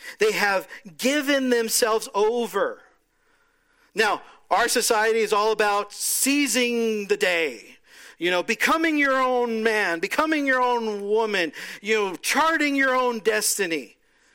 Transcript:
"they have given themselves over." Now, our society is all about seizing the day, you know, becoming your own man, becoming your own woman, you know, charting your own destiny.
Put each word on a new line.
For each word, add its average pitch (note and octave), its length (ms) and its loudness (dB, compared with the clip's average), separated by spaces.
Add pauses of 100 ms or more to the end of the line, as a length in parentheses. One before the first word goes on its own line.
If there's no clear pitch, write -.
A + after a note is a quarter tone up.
(200)
"they G#3+ 100 4
have G3 380 0 (280)
given C4+ 540 0
themselves A3+ 640 0
over." G3+ 680 0 (1120)
Now, G3 260 0 (260)
our A3 200 2
society A3+ 520 2
is G#3 120 0
all G#3+ 180 2
about G#3 420 0
seizing A#3 1160 0
the G3+ 80 2
day, E3 640 -2 (400)
you F3 120 -2
know, F3+ 140 0
becoming D#4 520 0
your C4+ 240 2
own A#3+ 440 0
man, G#3 340 0
becoming D4 480 -2
your C4 160 2
own A3+ 400 -2
woman, G3+ 500 0 (300)
you G#3+ 120 0
know, G3+ 200 -2
charting D4 640 0
your C4+ 180 2
own B3 240 0
destiny. G3 800 -2 (380)